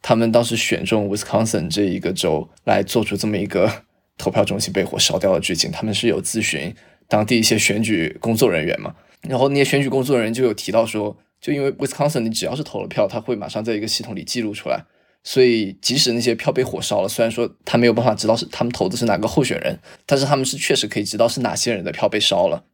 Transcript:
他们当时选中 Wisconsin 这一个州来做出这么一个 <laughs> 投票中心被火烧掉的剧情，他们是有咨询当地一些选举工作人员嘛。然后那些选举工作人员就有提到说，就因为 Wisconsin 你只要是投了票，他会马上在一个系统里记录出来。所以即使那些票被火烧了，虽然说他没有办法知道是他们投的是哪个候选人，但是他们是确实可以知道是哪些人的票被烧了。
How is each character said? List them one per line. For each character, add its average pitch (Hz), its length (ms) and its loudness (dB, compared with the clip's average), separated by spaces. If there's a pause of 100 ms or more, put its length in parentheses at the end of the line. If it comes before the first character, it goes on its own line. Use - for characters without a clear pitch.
他 - 160 2
们 113 160 2
当 117 100 6
时 117 140 -2
选 - 260 -2
中 101 320 0
Wisconsin 107 560 0
这 101 140 0
一 90 160 -2
个 - 100 -2
州 80 380 -2 (160)
来 101 180 2
做 107 220 0
出 104 100 -6
这 101 120 -4
么 107 100 -2
一 101 100 -2
个 95 240 2 (220)
<laughs> - 240 -20
投 - 140 -2
票 101 120 2
中 98 160 -2
心 95 140 -4
被 98 100 0
火 - 160 -4
烧 - 200 0
掉 95 160 2
的 - 60 0
剧 90 140 -2
情， 85 160 -2
他 - 120 -8
们 110 100 -2
是 107 160 0
有 92 140 0
咨 - 180 -4
询 87 340 -4 (320)
当 107 180 2
地 117 140 2
一 110 40 2
些 110 160 2
选 104 240 0
举 98 360 -2
工 113 160 0
作 110 160 4
人 80 140 0
员 - 160 -4
嘛。 - 140 -10 (340)
然 131 100 -2
后 139 120 4
那 139 60 0
些 139 80 6
选 139 180 2
举 135 80 -2
工 131 120 0
作 131 140 0
人 117 80 2
员 110 80 -2
就 127 120 -2
有 113 100 4
提 - 180 -8
到 113 140 4
说， 104 280 -4 (240)
就 - 140 -4
因 143 100 -2
为 139 100 0
Wisconsin 143 480 -2
你 113 100 -2
只 113 160 -4
要 120 100 -4
是 151 60 -6
投 - 180 -8
了 98 80 -8
票， - 180 2
他 117 140 -4
会 117 160 -4
马 101 100 -8
上 - 160 -6
在 113 120 -2
一 104 60 -2
个 107 60 -6
系 - 160 -4
统 113 140 -10
里 - 80 -10
记 - 160 -6
录 107 140 -4
出 - 160 -8
来。 - 120 -2 (420)
所 - 180 4
以 110 400 4
即 120 160 0
使 123 140 2
那 117 80 0
些 117 140 2
票 113 160 -2
被 127 140 2
火 - 160 -8
烧 98 220 0
了， 98 60 -2
虽 117 140 0
然 113 80 2
说 117 200 -2 (160)
他 - 100 0
没 120 100 6
有 120 60 6
办 113 100 2
法 117 120 4
知 101 120 -4
道 110 80 6
是 - 120 -4
他 - 180 -4
们 120 80 -2
投 98 160 0
的 120 80 -4
是 117 80 -4
哪 101 140 2
个 107 100 -2
候 143 160 2
选 71 160 -4
人， - 180 -4 (280)
但 143 120 2
是 135 60 2
他 143 120 2
们 131 100 0
是 135 100 -4
确 139 180 0
实 127 120 0
可 104 120 -4
以 104 60 -2
知 104 140 -6
道 117 100 6
是 117 120 -2
哪 113 140 0
些 120 200 0
人 92 100 -6
的 - 80 -4
票 - 160 0
被 107 100 0
烧 95 300 4
了。 78 260 -2